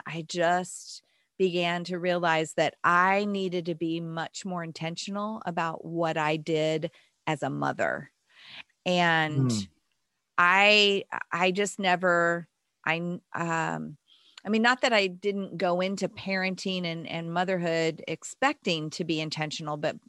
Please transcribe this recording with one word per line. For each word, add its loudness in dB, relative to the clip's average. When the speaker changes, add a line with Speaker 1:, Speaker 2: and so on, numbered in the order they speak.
Speaker 1:
I -6
just -2
began 0
to -6
realize 2
that 2
I 4
needed -2
to -2
be -2
much -8
more -4
intentional -6
about -4
what -2
I 2
did 0
as -2
a 0
mother. -2
And 2
Speaker 2:
Hmm. 0
Speaker 1:
I, 6
I 2
just -2
never, 2
I, -2
um, -4
I -4
mean, 2
not 2
that 4
I 4
didn't -4
go 2
into -2
parenting -4
and, -6
and -6
motherhood 0
expecting -2
to -6
be -2
intentional, -6
but -4